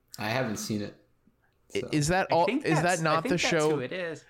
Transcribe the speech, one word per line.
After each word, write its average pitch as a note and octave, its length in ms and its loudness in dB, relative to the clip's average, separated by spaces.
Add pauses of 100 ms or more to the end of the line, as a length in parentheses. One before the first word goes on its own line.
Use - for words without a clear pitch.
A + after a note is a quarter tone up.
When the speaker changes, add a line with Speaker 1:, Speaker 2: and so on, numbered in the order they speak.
(180)
Speaker 1:
I G#2 120 -4
haven't A2+ 280 -2
seen G#2+ 240 -4
it, - 140 -10 (800)
Speaker 2:
I, G2+ 60 0
Speaker 1:
so. - 100 -8
Speaker 2:
is D3 160 2
that F3+ 240 2
Speaker 3:
I - 20 4
Speaker 2:
all? E3+ 140 4
Speaker 3:
think B3+ 180 -2
Speaker 2:
Is D#3+ 120 2
that D3+ 40 2
Speaker 3:
that's, F3 200 2
Speaker 2:
not D#3+ 180 2
Speaker 3:
I - 20 2
think - 20 -4
Speaker 2:
the - 60 -2
Speaker 3:
that's F3 180 2
Speaker 2:
show? D#3 280 2
Speaker 3:
who C#3 60 -2
it B2+ 100 -6
is. E3+ 380 -8